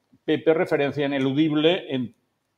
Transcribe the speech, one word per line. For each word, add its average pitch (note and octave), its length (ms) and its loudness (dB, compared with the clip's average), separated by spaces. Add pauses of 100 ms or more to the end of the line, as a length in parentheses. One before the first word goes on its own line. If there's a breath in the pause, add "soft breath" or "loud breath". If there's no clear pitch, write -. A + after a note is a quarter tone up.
(240)
Pepe D#3+ 300 2
referencia D3 520 -2
ineludible D3 800 0
en B2+ 260 -6 (440)